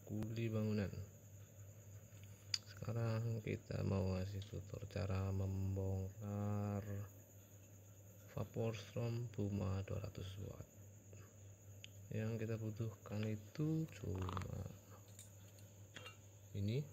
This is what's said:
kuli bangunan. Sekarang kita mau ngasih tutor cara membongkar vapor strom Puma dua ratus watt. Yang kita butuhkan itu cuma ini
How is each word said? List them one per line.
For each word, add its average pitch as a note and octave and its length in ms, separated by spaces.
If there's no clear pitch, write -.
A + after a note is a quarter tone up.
kuli A2 480
bangunan. G#2+ 400
Sekarang A2+ 720
kita G2+ 480
mau F#2+ 240
ngasih F#2+ 320
tutor F#2+ 480
cara F#2+ 400
membongkar G2 1500
vapor A2 400
strom A#2 560
Puma G2 560
dua - 160
ratus G2 240
watt. - 240
Yang A2 320
kita A2 160
butuhkan G#2+ 720
itu D3+ 640
cuma F#2 400
ini G#2 420